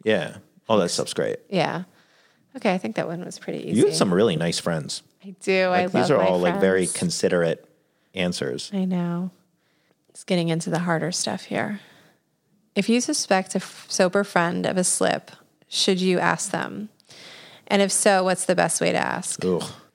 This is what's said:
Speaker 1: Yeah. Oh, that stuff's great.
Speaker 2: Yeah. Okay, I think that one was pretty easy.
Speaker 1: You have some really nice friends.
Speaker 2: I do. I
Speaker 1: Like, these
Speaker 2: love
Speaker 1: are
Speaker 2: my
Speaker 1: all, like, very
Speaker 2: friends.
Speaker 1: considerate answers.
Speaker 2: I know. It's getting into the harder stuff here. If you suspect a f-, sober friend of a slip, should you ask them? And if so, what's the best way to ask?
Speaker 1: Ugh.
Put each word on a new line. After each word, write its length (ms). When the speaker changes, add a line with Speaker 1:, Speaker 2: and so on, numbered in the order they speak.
Speaker 1:
Yeah. 340
Oh, 120
that 100
stuff's 240
great. 240
Speaker 2:
Yeah. 340
Okay, 160
I 60
think 160
that 120
one 160
was 140
pretty 320
easy. 100
Speaker 1:
You 60
have 100
some 180
really 220
nice 240
friends. 440
Speaker 2:
I 180
do. 240
I 180
Speaker 1:
Like, 80
these 180
Speaker 2:
love 20
Speaker 1:
are 120
Speaker 2:
my 60
Speaker 1:
all, 100
like, 200
very 260
Speaker 2:
friends. 120
Speaker 1:
considerate 680
answers. 580
Speaker 2:
I 120
know. 440
It's 140
getting 260
into 200
the 100
harder 320
stuff 320
here. 360
If 140
you 120
suspect 520
a 60
f-, 300
sober 340
friend 420
of 120
a 60
slip, 480
should 340
you 180
ask 320
them? 380
And 140
if 100
so, 320
what's 220
the 100
best 260
way 100
to 60
ask? 480
Speaker 1:
Ugh. 180